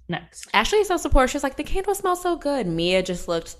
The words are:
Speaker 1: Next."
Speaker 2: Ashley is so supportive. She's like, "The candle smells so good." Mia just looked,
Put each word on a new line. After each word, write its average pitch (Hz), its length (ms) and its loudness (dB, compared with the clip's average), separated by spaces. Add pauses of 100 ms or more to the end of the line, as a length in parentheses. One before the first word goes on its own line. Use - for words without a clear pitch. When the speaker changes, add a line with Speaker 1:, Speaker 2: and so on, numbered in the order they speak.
Speaker 1:
Next." - 460 -10
Speaker 2:
Ashley 226 240 4
is 403 100 2
so 359 80 0
supportive. 269 340 4
She's 285 120 -4
like, 269 140 -4
"The 294 80 -6
candle 392 300 -2
smells 370 280 -2
so 349 140 0
good." 285 300 -2
Mia 175 360 2
just 180 260 -6
looked, 165 320 -6